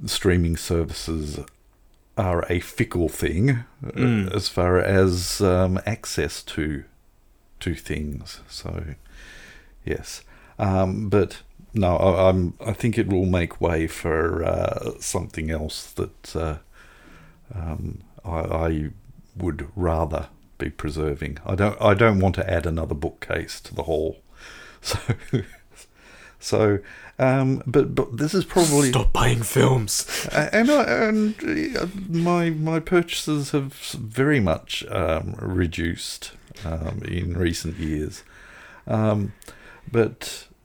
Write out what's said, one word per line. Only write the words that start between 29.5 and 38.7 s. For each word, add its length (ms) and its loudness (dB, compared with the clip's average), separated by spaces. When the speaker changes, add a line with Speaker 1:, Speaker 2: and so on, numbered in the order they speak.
Speaker 1:
A-, 240 2
and 160 6
I, 120 6
and, 680 0
uh, 80 -2
my, 400 2
my 300 0
purchases 720 0
have 220 -2
s-, 200 -12
very 460 2
much, 500 0
um, 480 -2
reduced, 920 -4
um, 420 -6
in 300 -4
recent 400 -2
years. 460 -6